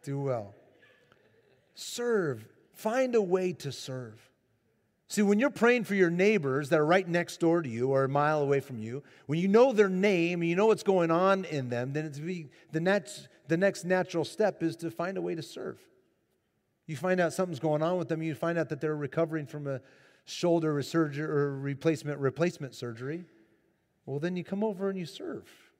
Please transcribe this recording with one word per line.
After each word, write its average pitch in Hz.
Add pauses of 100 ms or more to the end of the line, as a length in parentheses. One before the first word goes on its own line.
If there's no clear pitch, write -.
Do 139
well. 120 (1200)
Serve. 185 (260)
Find 247
a 220
way 185
to 139
serve. 123 (840)
See, -
when 208
you're 277
praying 240
for 190
your 180
neighbors 160
that 156
are 151
right 180
next 170
door 170
to 147
you 120
or 135
a 135
mile 147
away 139
from 127
you, 117 (240)
when 151
you 180
know 233
their 202
name 180
and 170
you 170
know 202
what's 214
going 180
on 190
in 147
them, 123
then 151
it's 143
be, 165 (240)
the 156
nat-, 190 (180)
the 160
next 190
natural 175
step -
is 165
to 165
find 175
a 180
way 175
to 160
serve. - (1080)
You 160
find 180
out 165
something's 180
going 151
on 170
with 165
them, 160
you 160
find 170
out 160
that 147
they're 156
recovering 151
from 147
a 135 (440)
shoulder 170
resurger-, 147
or 143
replacement, 139
replacement 139
surgery, 131 (800)
well, 139
then 175
you 180
come 196
over 196
and 196
you 175
serve. 269 (320)